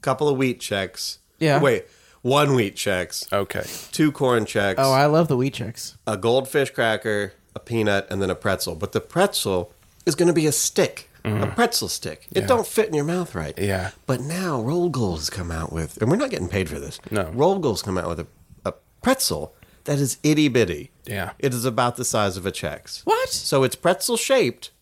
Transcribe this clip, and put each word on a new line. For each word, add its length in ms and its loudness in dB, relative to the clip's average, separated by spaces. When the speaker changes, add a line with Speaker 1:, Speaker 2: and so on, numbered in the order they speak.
Speaker 1:
couple 260 0
of 80 2
wheat 240 0
Chex. 580 -6
Speaker 2:
Yeah. 220 4
Speaker 1:
Wait, 260 2
one 320 4
wheat 220 2
Chex. 560 -4
Speaker 3:
Okay. 320 -2
Speaker 1:
Two 220 2
corn 320 2
Chex. 340 0
Speaker 2:
Oh, 140 4
I 140 6
love 220 4
the 80 2
wheat 180 0
Chex. 420 -10
Speaker 1:
A 100 -2
goldfish 540 2
cracker, 640 0
a 60 -10
peanut, 500 0
and 120 -2
then 80 0
a 40 0
pretzel. 400 -2
But 180 -8
the 80 0
pretzel 720 -2
is 80 2
gonna 180 4
be 140 2
a 60 2
stick, 580 -2
a 40 -2
Speaker 3:
Mm-hmm. 260 -2
Speaker 1:
pretzel 340 0
stick. 440 -8
It 100 0
Speaker 3:
Yeah. 60 -4
Speaker 1:
don't 180 2
fit 220 0
in 60 -4
your 120 2
mouth 280 -2
right. 240 -6
Speaker 3:
Yeah. 340 -2
Speaker 1:
But 140 0
now 400 -4
Roll 300 0
Goals 400 -2
come 200 -6
out 220 -6
with, 300 -4
and 80 2
we're 80 4
not 100 0
getting 200 -4
paid 200 0
for 100 -8
this. 220 -12
Speaker 3:
No. 220 -2
Speaker 1:
Roll 280 2
Goals 200 0
come 160 -2
out 140 -2
with 100 -6
a, 60 -8
a 80 -4
pretzel 540 -2
that 140 0
is 240 -2
itty 260 4
bitty. 420 0
Speaker 3:
Yeah. 320 -6
Speaker 1:
It 160 0
is 100 -4
about 320 0
the 80 -6
size 320 0
of 100 -10
a 60 -2
Chex. 520 -10
Speaker 2:
What? 260 0
Speaker 1:
So 320 0
it's 140 0
pretzel 400 0
shaped 540 0